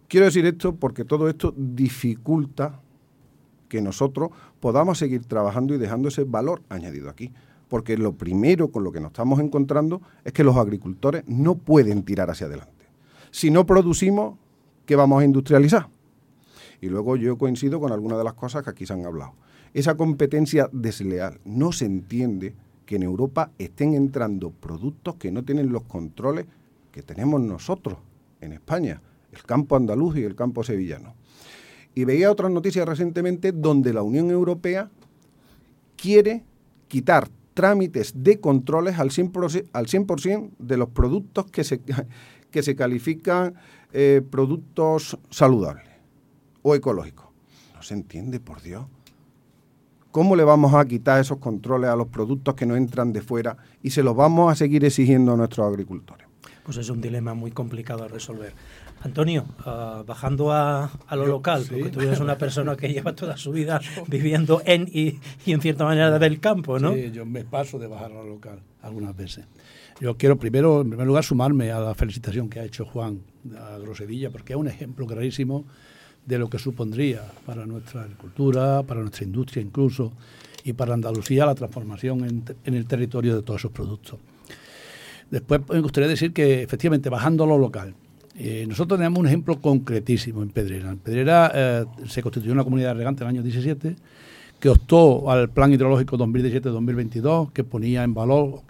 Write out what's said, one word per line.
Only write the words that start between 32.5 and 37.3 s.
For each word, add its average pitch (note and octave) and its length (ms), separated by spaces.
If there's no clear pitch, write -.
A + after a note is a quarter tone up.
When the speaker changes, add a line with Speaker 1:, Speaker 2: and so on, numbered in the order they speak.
Speaker 1:
noticias F3 340
recientemente F3 640
donde D3 420
la A2 100
Unión D3 280
Europea F3+ 580
quiere G#3 480
quitar C3+ 420